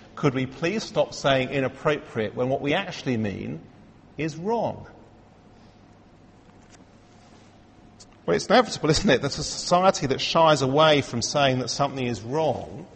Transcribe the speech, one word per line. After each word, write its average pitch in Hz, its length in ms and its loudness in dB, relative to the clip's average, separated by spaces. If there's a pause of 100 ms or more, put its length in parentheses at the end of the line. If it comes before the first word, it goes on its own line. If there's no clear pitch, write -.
(140)
"Could 139 200 0
we 131 120 -2
please 170 380 -4
stop - 300 -2
saying 131 360 0
inappropriate 135 840 -2
when 123 120 -2
what 135 120 -2
we 143 140 0
actually 175 420 -4
mean 110 440 -6 (560)
is 151 200 -6
wrong?" 165 500 -4 (3500)
Well, - 100 2
it's - 100 -4
inevitable, 208 440 2
isn't 156 180 2
it, 127 140 4
that 139 160 -4
a 156 40 -6
society 180 640 2
that 123 120 0
shies 160 420 4
away 147 380 6
from 120 220 -4
saying 135 380 2
that 117 100 -4
something 135 340 -2
is 117 160 -4
wrong 117 760 -4